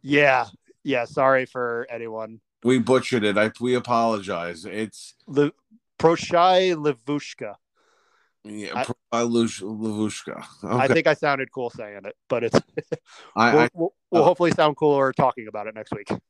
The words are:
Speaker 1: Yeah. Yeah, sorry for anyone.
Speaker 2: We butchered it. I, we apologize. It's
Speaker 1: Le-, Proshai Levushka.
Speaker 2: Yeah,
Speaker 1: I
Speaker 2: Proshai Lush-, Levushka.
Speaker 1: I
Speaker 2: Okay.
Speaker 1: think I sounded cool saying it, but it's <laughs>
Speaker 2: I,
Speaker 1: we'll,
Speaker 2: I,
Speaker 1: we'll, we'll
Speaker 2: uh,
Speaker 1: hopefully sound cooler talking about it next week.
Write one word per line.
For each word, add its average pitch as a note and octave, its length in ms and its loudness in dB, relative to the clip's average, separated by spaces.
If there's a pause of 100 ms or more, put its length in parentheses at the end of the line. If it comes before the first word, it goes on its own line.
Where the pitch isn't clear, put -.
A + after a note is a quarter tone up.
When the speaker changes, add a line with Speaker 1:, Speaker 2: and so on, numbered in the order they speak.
Speaker 1:
Yeah. C3+ 460 2 (360)
Yeah, B2+ 220 -2
sorry C3 400 2
for A#2+ 440 -6
anyone. A2+ 500 -12 (240)
Speaker 2:
We B2 160 4
butchered A#2+ 440 2
it. G#2 140 0
I, G#2+ 220 2
we B2 160 0
apologize. G2+ 920 -2
It's G#2 480 -10 (140)
Speaker 1:
Le-, C#3+ 240 0 (480)
Proshai F3+ 760 4
Levushka. C#3 800 -6 (880)
Speaker 2:
Yeah, G#2 300 -12
Speaker 1:
I B2 120 -4
Speaker 2:
Proshai A#2 440 -4
Lush-, A#2 320 0
Levushka. G#2+ 840 -6 (200)
Speaker 1:
I B2 220 0
Speaker 2:
Okay. C3+ 80 2
Speaker 1:
think E3 140 2
I D#3 60 4
sounded C#3 380 -4
cool B2 180 -8
saying G#2 360 -16
it, G#2+ 100 -14 (140)
but A#2 160 0
it's - 140 2 (380)
<laughs> - 380 -20
Speaker 2:
I, A#2 180 4
Speaker 1:
we'll, D3+ 80 6
Speaker 2:
I, A#2+ 120 2
Speaker 1:
we'll, E3+ 200 -4 (180)
we'll - 120 4
Speaker 2:
uh, - 20 8
Speaker 1:
hopefully F3 260 4
sound D3+ 260 2
cooler C#3 360 2
talking B2 340 0
about G#2 200 -10
it A2 80 -12
next G#2+ 180 -12
week. G#2 140 -12 (220)